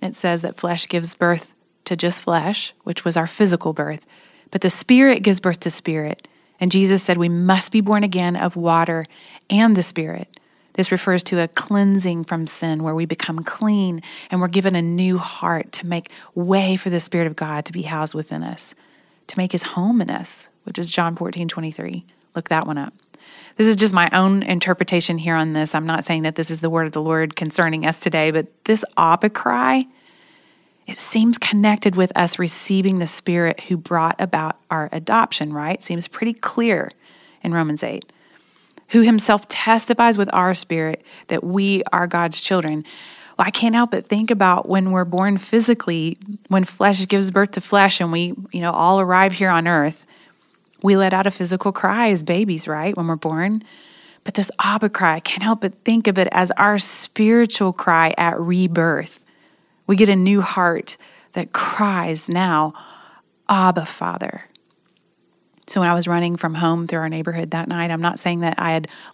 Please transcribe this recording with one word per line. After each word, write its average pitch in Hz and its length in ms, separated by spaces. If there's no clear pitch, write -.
It 185 140
says 170 260
that - 160
flesh 175 300
gives 165 260
birth 175 400
to 180 100
just 175 260
flesh, 170 520
which - 220
was 170 100
our 165 120
physical 175 460
birth, 151 340
but 190 120
the 180 100
Spirit 254 500
gives 190 180
birth 175 200
to 175 100
spirit. 156 580
And 180 120
Jesus 190 320
said, 175 160
"We 175 100
must 180 420
be 220 100
born 208 220
again 180 320
of 175 200
water 165 500
and 214 300
the 175 60
Spirit." - 560
This - 180
refers 180 320
to 175 160
a 165 80
cleansing 196 760
from 160 240
sin 160 360
where 156 120
we 165 100
become 165 380
clean 196 580
and 185 100
we're 180 60
given 185 280
a 170 60
new 180 380
heart 170 540
to - 120
make 170 240
way 190 420
for 185 140
the 175 100
Spirit 165 280
of 156 80
God 151 300
to 175 60
be 175 120
housed 156 320
within 156 280
us, - 300
to - 100
make 185 140
his 175 120
home 208 380
in - 80
us, - 380
which - 160
is 170 100
John 170 260
fourteen 170 320
twenty-three. 160 580
Look 165 140
that 160 160
one 151 140
up. - 140
This 220 100
is 220 80
just 196 180
my 175 180
own 190 300
interpretation 175 800
here 165 160
on 156 180
this. 156 220
I'm 156 100
not 160 200
saying 160 180
that 156 120
this 160 140
is 160 120
the 165 100
word 160 160
of 151 60
the 151 80
Lord 160 340
concerning 160 500
us 160 140
today, 160 320
but 156 160
this 220 180
Abba 170 320
cry, 254 580
it - 140
seems 233 380
connected 208 580
with 185 200
us 170 240
receiving 190 600
the 165 80
Spirit 170 540
who 180 140
brought 165 440
about 160 380
our 156 240
adoption, 160 580
right? 151 320
Seems 170 240
pretty 226 260
clear - 580
in 170 120
Romans 156 300
eight. - 280
"Who 233 120
himself 214 480
testifies 226 680
with 196 140
our 185 220
spirit 160 500
that - 160
we 196 480
are 175 160
God's 170 320
children." 156 460
Well, 185 80
I 202 60
can't 226 240
help 240 160
but 190 160
think 220 240
about 190 380
when 190 220
we're 185 120
born 185 340
physically, 185 800
when 190 160
flesh 190 420
gives 196 260
birth 196 200
to 180 100
flesh 196 380
and 170 100
we, 175 240
you 175 80
know, 170 100
all 185 300
arrive 185 320
here 190 160
on 170 180
earth, 156 380
we 196 140
let 190 180
out 190 140
a 196 40
physical 185 420
cry 214 380
as 170 120
babies, 175 420
right, 160 300
when 170 120
we're 165 100
born. 175 440
But - 120
this 196 240
Abba 208 300
cry, 165 260
I 165 40
can't - 240
help 220 180
but 190 220
think 226 240
of 190 100
it 185 140
as 180 200
our 208 260
spiritual 220 960
cry 165 440
at 170 220
rebirth. 170 800
We 196 100
get 202 140
a 196 60
new 190 260
heart 175 560
that - 200
cries 175 760
now, 165 460
"Abba, 185 360
Father." - 580
So - 160
when 175 80
I 175 40
was 170 140
running 175 280
from 160 200
home 165 320
through 165 120
our 160 100
neighborhood 165 420
that 165 160
night, 170 240
I'm 165 100
not 170 180
saying 175 220
that 165 160
I 165 140
had 160 160